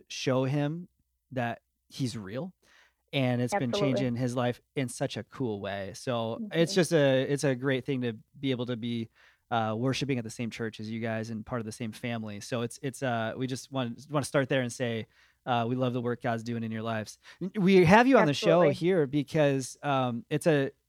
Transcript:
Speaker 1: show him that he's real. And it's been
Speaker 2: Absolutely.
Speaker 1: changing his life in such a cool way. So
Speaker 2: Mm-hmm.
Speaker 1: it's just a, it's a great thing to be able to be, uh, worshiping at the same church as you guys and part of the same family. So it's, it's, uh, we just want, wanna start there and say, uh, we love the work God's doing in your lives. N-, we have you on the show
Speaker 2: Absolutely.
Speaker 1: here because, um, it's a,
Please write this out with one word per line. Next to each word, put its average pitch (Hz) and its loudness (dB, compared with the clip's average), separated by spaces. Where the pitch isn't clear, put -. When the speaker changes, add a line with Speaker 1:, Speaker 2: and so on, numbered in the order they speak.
Speaker 1:
show 131 0
him 147 -2
that 120 -4
he's 117 -6
real. 117 -10
And 123 0
it's 123 -2
been 151 -2
Speaker 2:
Absolutely. 131 0
Speaker 1:
changing 123 -2
his 123 -2
life 123 -2
in 131 -2
such - -6
a 107 -8
cool 110 -6
way. 98 -6
So 117 -4
Speaker 2:
Mm-hmm. 208 -8
Speaker 1:
it's 170 2
just 170 4
a, 135 6
it's 139 -2
a 135 2
great 131 -2
thing 131 -2
to 117 -2
be 139 0
able 120 -2
to 123 -4
be, 117 -4
uh, 110 0
worshiping 131 0
at 110 -6
the 107 -10
same 117 -6
church 110 -8
as 107 -8
you 110 -6
guys 113 -4
and 110 -8
part 123 -6
of 110 -8
the 110 -10
same 113 -8
family. 110 -6
So 117 -4
it's, - -6
it's, 139 -8
uh, 117 -2
we 131 -4
just 131 -10
want, 123 -6
wanna 143 -2
start 139 2
there 135 2
and 120 -4
say, 117 -4
uh, 120 2
we 127 0
love 127 0
the 123 -2
work 120 -4
God's 117 -2
doing 117 -4
in 110 -6
your 110 -6
lives. 110 -6
N-, 190 -6
we 185 8
have 220 8
you 262 8
on 220 8
the 147 2
show 170 4
Speaker 2:
Absolutely. 143 4
Speaker 1:
here 165 2
because, 139 0
um, 127 0
it's 151 0
a, 143 4